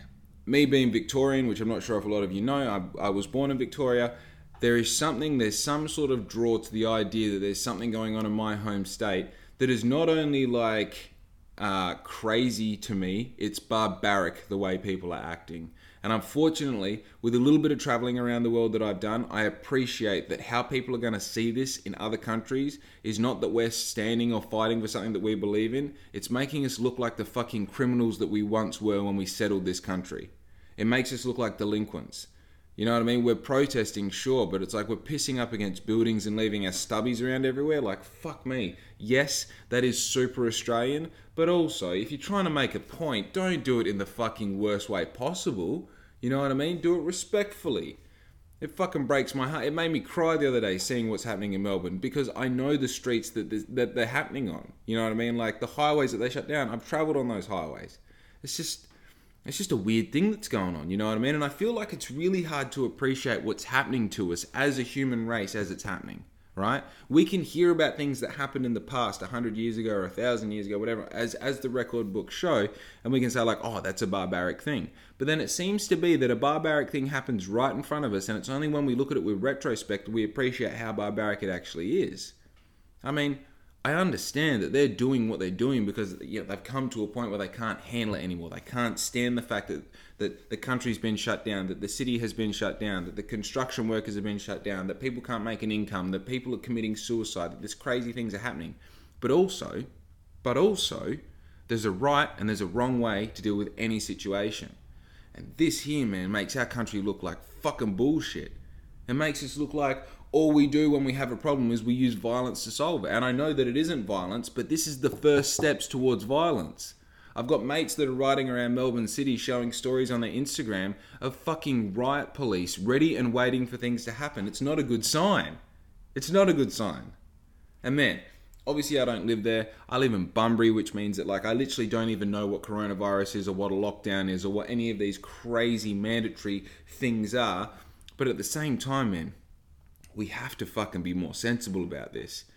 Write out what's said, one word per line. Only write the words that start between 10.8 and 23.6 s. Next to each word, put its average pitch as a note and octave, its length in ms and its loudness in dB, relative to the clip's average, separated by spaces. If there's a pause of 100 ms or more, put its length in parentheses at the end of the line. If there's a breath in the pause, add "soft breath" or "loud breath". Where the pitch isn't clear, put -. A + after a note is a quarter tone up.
uh, F#2+ 380 0
crazy A2 800 0
to - 180 -6
me, G2 440 -2
it's G#2 220 -4
barbaric G2+ 880 0
the G2 80 -2
way F#2+ 200 0
people F#2 360 -4
are A1+ 100 -6
acting. E2 480 -10 (300 loud breath)
And G#2+ 120 -2
unfortunately, A#2+ 880 0 (180 loud breath)
with A#2 140 4
a B2 40 6
little D3 200 8
bit D3+ 140 4
of A#2+ 60 0
traveling B2 380 0
around A#2+ 260 2
the A#2 60 4
world A#2 220 4
that A2 100 2
I've G2+ 200 0
done, A2 280 0
I G#2+ 120 0
appreciate G#2+ 880 0
that - 100 -2
how A#2+ 240 -2
people B2+ 320 -2
are A#2 40 -2
gonna A2+ 200 0
see A2+ 320 0
this C3+ 280 -2
in - 200 -8
other A2 160 -2
countries C3 640 -2 (240 loud breath)
is G#2+ 160 -2
not A2+ 220 2
that B2+ 80 2
we're A2+ 200 4